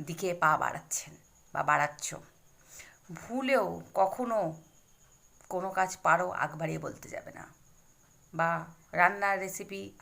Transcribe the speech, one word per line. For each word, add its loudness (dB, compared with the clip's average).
দিকে -4
পা 8
বাড়াচ্ছেন -6
বা -2
বাড়াচ্ছ, 2
ভুলেও 2
কখনো 2
কোনো -2
কাজ 2
পারো 6
আগ -2
বাড়িয়ে -2
বলতে -10
যাবে -12
না, -14
বা 2
রান্নার 4
রেসিপি -8